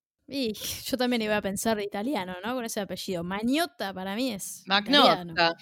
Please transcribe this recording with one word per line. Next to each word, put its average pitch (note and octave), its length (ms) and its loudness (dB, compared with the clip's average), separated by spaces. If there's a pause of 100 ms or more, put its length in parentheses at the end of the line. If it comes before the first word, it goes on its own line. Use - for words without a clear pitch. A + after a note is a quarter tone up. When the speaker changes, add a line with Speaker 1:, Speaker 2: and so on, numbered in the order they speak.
(280)
Speaker 1:
Y B3+ 260 -4
yo - 440 -6
también B3 240 0
iba G#3+ 160 0
a G#3 40 -2
pensar G#3 400 0
italiano, G3+ 640 -4
¿no? A#3 120 -4
Con A#3+ 100 -4
ese A3+ 140 -6
apellido. F3+ 440 -6
Magnotta A3 720 -2
para F#3+ 220 -6
mí B3+ 160 -2
es - 360 -10
Speaker 2:
Magnotta. G#3 560 6
Speaker 1:
italiano. E3+ 100 -10 (280)